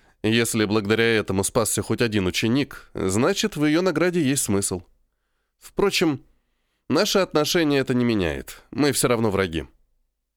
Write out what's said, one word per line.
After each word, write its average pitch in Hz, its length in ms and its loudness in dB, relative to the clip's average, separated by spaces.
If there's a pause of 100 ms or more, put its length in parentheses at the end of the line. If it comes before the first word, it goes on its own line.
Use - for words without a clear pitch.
(220)
если 113 440 2
благодаря 110 500 2
этому 98 280 0
спасся - 380 0
хоть 113 200 -2
один 104 240 0
ученик, 117 680 -2
значит, 127 640 -2
в 147 80 -2
её 151 180 2
награде 175 400 0
есть 139 220 0
смысл. 98 380 -2 (760)
Впрочем, - 680 -2 (640)
наши 196 300 2
отношения 151 600 0
это 131 160 -2
не 123 100 2
меняет, 87 680 -2
мы 143 220 0
всё - 160 0
равно 113 220 2
враги. 90 360 -2 (720)